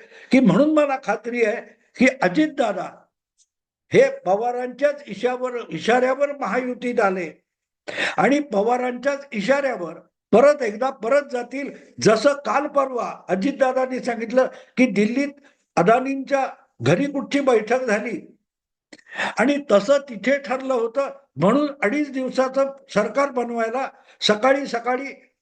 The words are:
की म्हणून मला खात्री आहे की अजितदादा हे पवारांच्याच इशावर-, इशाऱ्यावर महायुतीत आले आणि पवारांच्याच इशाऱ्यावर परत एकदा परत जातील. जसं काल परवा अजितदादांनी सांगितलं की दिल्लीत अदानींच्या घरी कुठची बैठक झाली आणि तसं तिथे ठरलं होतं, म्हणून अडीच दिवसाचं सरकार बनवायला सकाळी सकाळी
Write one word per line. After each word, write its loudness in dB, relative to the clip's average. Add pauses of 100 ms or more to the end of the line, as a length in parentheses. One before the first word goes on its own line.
(320)
की 6
म्हणून 4
मला 2
खात्री -2
आहे -2 (360)
की 6 (140)
अजितदादा 0 (1040)
हे 6
पवारांच्याच -2
इशावर-, -4
इशाऱ्यावर 0
महायुतीत -4
आले -2 (760)
आणि 4
पवारांच्याच -2
इशाऱ्यावर -2 (380)
परत 6
एकदा -2
परत 0 (100)
जातील. -8 (280)
जसं 4
काल -2
परवा -2
अजितदादांनी 0
सांगितलं -2 (300)
की 6
दिल्लीत 0 (420)
अदानींच्या 2 (340)
घरी 2
कुठची -4
बैठक 2
झाली -6 (1000)
आणि 2
तसं 4
तिथे -2
ठरलं -4
होतं, -2 (260)
म्हणून 2 (160)
अडीच -2
दिवसाचं -2 (220)
सरकार 0
बनवायला -4 (320)
सकाळी 2
सकाळी -4 (280)